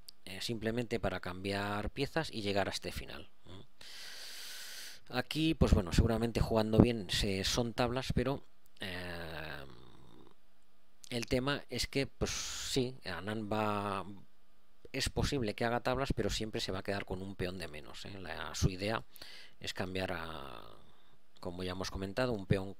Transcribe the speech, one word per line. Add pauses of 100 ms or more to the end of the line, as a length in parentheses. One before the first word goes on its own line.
(240)
eh,
simplemente
para
cambiar
piezas
y
llegar
a
este
final, (160)
¿no? (1500)
Aquí,
pues
bueno,
seguramente
jugando
bien
se,
son
tablas,
pero, (360)
eh, (1500)
el
tema
es
que,
pues
sí,
Anán
va, (840)
es
posible
que
haga
tablas,
pero
siempre
se
va
a
quedar
con
un
peón
de
menos,
¿eh?
La,
su
idea (560)
es
cambiar
a, (800)
como
ya
hemos
comentado,
un
peón